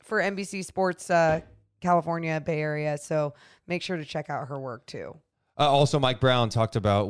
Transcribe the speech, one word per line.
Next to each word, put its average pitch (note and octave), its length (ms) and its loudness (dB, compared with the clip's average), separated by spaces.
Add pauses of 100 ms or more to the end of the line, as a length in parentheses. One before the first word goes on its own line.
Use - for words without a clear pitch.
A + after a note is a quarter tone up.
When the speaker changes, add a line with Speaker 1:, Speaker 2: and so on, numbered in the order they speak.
Speaker 1:
for G#3+ 160 -2
N G3 160 0
B G3 80 -6
C F#3+ 180 -8
Sports, F3+ 480 -4
uh, E3 300 4 (420)
California, E3 640 0
Bay D#3 140 -4
Area. D3+ 400 -4
So D3+ 340 -2 (340)
make E3+ 140 -4
sure F#3 160 -6
to D3+ 80 -8
check D3+ 240 -8
out B2+ 200 -6
her C#3 100 -8
work, B2 260 -12
too. G2+ 320 -12 (420)
Speaker 2:
Uh, C#3+ 120 4
also, C#3+ 280 4
Mike B2+ 200 0
Brown B2 300 4
talked A2+ 260 0
about, G2+ 340 2